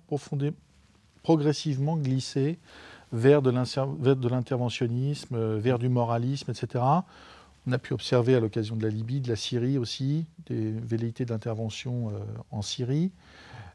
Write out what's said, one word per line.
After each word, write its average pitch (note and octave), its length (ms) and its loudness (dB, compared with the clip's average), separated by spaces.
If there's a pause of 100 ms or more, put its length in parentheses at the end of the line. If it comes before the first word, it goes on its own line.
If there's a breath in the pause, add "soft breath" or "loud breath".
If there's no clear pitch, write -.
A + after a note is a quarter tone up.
profondé-, D3 460 -4 (680)
progressivement D3+ 760 2
glissé C3+ 600 0 (540 loud breath)
vers C3+ 300 8
de C3 80 4
l'inser-, B2+ 320 0 (180)
vers C3 160 6
de B2 140 0
l'interventionnisme, B2 1080 -2
euh, A2 240 0
vers A#2+ 200 2
du B2+ 100 0
moralisme, A#2+ 600 0
et A#2 40 -4
cetera ? C3 500 2 (640 loud breath)
On B2 60 2
a A#2+ 40 4
pu - 140 -10
observer B2+ 440 4
à B2 40 6
l'occasion A2 380 -2
de G#2+ 60 -2
la A2 60 0
Libye, A2+ 300 -4
de B2+ 80 -4
la A#2 80 0
Syrie B2 420 0
aussi, C#3 480 -2 (200)
des A2 260 -2
velléités A#2 540 -4
d'intervention, A2+ 880 -4
euh, G2+ 80 -6 (320)
en G#2 100 -4
Syrie. C#3 500 -2 (640 loud breath)